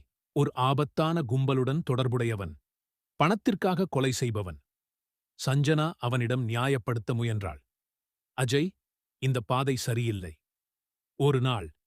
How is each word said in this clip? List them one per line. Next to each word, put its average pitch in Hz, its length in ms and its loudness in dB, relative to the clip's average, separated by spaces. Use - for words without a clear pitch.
ஒரு 143 180 2
ஆபத்தான 147 680 0
கும்பலுடன் 131 600 0
தொடர்புடையவன், 117 760 -2
பணத்திற்காக 185 760 2
கொலை 131 220 0
செய்பவன். 104 500 -4
சஞ்சனா 151 520 2
அவனிடம் 123 500 0
நியாயப்படுத்த 123 680 -2
முயன்றாள். 104 480 -4
"அஜய், 143 280 2
இந்த 131 160 0
பாதை 131 360 0
சரியில்லை. 113 640 -4
ஒரு 139 220 4
நாள் 113 300 -2